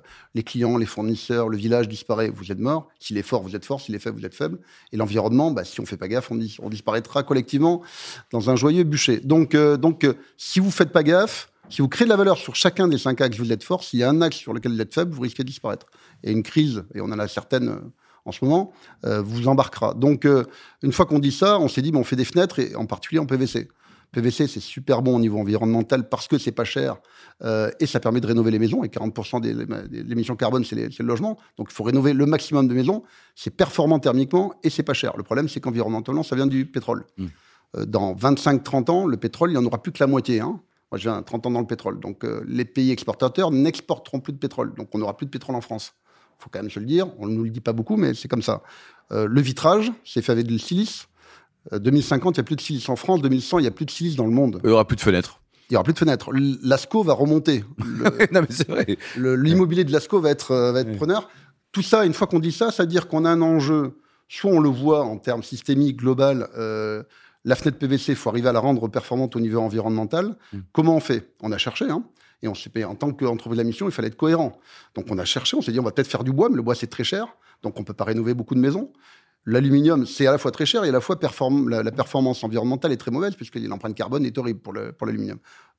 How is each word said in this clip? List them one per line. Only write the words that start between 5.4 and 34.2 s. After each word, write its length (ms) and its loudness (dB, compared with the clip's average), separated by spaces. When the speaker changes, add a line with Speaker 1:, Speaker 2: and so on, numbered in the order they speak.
Speaker 1:
bah, 140 -4
si 160 -12
on 40 -8
ne 40 -12
fait 80 -10
pas 100 -8
gaffe, 240 -4
on 60 -4
dis-, 260 -6
on 60 -8
disparaîtra 560 -2
collectivement 580 2
dans 200 0
un 60 6
joyeux 280 4
bûcher. 360 0
Donc, 340 4
euh, 240 6
donc, 260 2
euh, 80 6
si 240 -2
vous 60 4
ne 40 2
faites 220 2
pas 100 6
gaffe, 480 2
si 120 -2
vous 60 4
créez 180 2
de 40 6
la 60 6
valeur 220 6
sur 160 -10
chacun 320 2
des 120 4
cinq 220 0
axes, 160 2
vous 160 -2
êtes 120 -4
fort. 180 -2
S'il 160 -4
y 60 2
a 40 4
un 140 4
axe 140 0
sur 180 -8
lequel 180 -4
vous 80 -2
êtes 140 -6
faible, 180 -2
vous 100 -8
risquez 200 -6
de 60 -6
disparaître. 380 -8
Et 80 -4
une 140 0
crise, 400 0
et 60 -8
on 60 -6
en 120 -6
a 100 -2
certaines, 400 -2
euh, 120 -8
en 80 -10
ce 120 -6
moment, 280 2
euh, 180 -2
vous 260 -2
embarquera. 460 2
Donc, 300 2
euh, 200 6
une 100 0
fois 120 4
qu'on 140 2
dit 120 2
ça, 280 4
on 100 2
s'est 140 -2
dit, 100 -2
bon, 80 4
on 40 2
fait 120 -4
des 80 2
fenêtres, 340 0
et 160 -2
en 120 -6
particulier 340 -4
en 60 -4
P 100 0
V 100 0
C. 220 -4
P 100 -4
V 80 2
C, 160 2
c'est 140 -6
super 420 0
bon 140 4
au 40 4
niveau 180 2
environnemental 680 0
parce 180 -6
que 120 0
c'est 140 -6
pas 120 -4
cher, 320 -4
euh, 280 -2
et 60 0
ça 140 0
permet 200 0
de 60 -4
rénover 240 2
les 80 2
maisons. 240 2
Et 60 -2
quarante 260 -6
pour 120 -6
cent 120 -4
des, 160 -4
des, 120 -6
des 460 -10
émissions 240 -4
carbone, 280 2
c'est 100 -8
les, 160 -4
c'est 120 -10
le 60 -2
logement. 300 -2
Donc, 120 -8
il 40 -20
faut 100 -6
rénover 300 4
le 100 4
maximum 420 2
de 80 2
maisons. 280 0
C'est 160 -10
performant 480 2
thermiquement 640 2